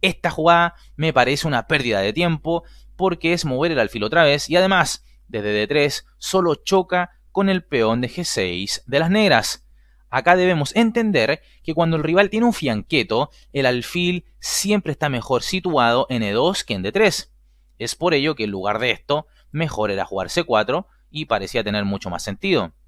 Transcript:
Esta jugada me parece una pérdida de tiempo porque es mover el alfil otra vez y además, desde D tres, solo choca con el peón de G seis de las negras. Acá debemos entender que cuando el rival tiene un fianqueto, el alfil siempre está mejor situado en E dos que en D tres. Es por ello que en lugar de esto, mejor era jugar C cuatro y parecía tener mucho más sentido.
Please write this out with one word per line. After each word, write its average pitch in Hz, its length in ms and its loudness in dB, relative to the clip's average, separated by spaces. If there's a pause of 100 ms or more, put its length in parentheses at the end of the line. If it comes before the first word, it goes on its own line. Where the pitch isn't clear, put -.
Esta 175 300 -2
jugada 170 440 4 (220)
me 156 160 -2
parece 131 340 2
una 127 180 -2
pérdida 120 360 0
de 98 100 0
tiempo 165 540 -2 (320)
porque 175 340 0
es 170 140 -2
mover 143 260 0
el 147 80 -2
alfil 107 240 0
otra 160 220 2
vez 143 240 0
y 160 80 2
además, 185 460 2 (240)
desde 104 260 -4
D 104 120 0
tres, 143 400 0 (140)
solo 175 340 0
choca 180 560 0 (220)
con 196 180 0
el 185 140 0
peón 117 360 0
de 123 120 -4
G 175 120 -8
seis 92 600 -4
de 135 140 -2
las 165 100 0
negras. 185 560 2 (460)
Acá 135 240 4
debemos 180 400 2
entender 214 680 2 (220)
que 165 100 -6
cuando 165 240 2
el 151 60 -2
rival 180 260 2
tiene 220 160 0
un 233 80 2
fianqueto, 120 800 -2 (200)
el 139 140 0
alfil 175 600 -2 (140)
siempre 196 520 -2
está 147 180 -2
mejor 123 320 -2
situado 135 720 0
en 120 100 -2
E 104 100 -2
dos 147 320 0
que - 120 -6
en 92 80 -6
D 101 80 -2
tres. - 420 0 (460)
Es 117 160 -8
por 170 180 0
ello 147 220 0
que 113 80 -6
en 104 80 -4
lugar 98 260 -2
de 117 140 0
esto, 143 340 -4 (240)
mejor 143 400 -4
era 95 160 -4
jugar 92 240 -6
C 175 140 -2
cuatro 123 440 0 (220)
y 151 160 -8
parecía 107 380 -2
tener 104 220 -2
mucho 98 260 -4
más 87 100 -6
sentido. 104 520 -2 (140)